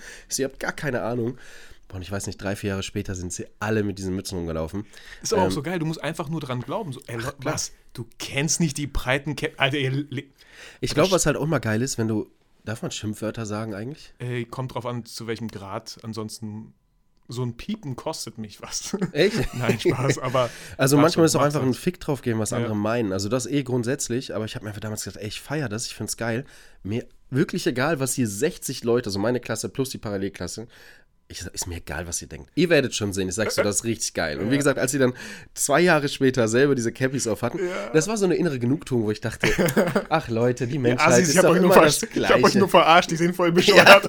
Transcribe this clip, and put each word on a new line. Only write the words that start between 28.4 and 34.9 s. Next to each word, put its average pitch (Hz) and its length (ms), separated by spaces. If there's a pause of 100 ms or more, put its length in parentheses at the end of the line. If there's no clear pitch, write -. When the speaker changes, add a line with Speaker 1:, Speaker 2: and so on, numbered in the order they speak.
Speaker 1:
Leute, 117 260
also 98 100
meine 120 200
Klasse 113 300
plus 127 220
die 104 80
Parallelklasse, 98 680 (600)
ich - 140
sag, 87 140
„Ist - 100
mir 87 120
egal, 80 280
was 85 160
ihr 73 60
denkt. - 260
Ihr 170 160
werdet 143 240
schon 101 180
sehen.“ 92 160
Ich 90 60
sag 107 180
so, - 120
„Das 101 140
ist - 60
richtig 113 300
geil.“ 78 240
Und 98 120
wie - 20
Speaker 2:
Ja. 139 60
Speaker 1:
gesagt, 139 200
als 131 140